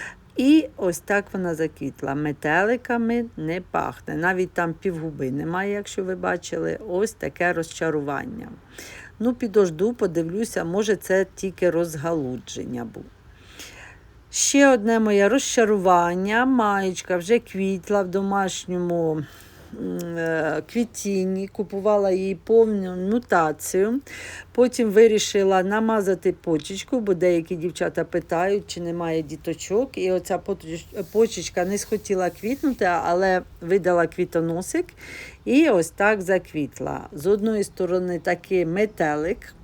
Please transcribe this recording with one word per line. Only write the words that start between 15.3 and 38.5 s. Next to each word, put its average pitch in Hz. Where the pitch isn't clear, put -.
Маєчка 196
вже 196
квітла 190
в 185
домашньому, 180
м, 175
е, 160
квітінні. 196
Купувала 196
її 190
повну 208
мутацію. 190
Потім 240
вирішила 196
намазати 202
почечку, 180
бо 202
деякі 175
дівчата 170
питають, 175
чи -
немає 170
діточок. 160
І 185
оця 180
поточ-, 170
почечка 202
не 202
схотіла 196
квітнути, 240
але 180
видала 175
квітоносик. 170
І 285
ось 170
так 202
заквітла. 165
З 151
одної 208
сторони 180
такий 180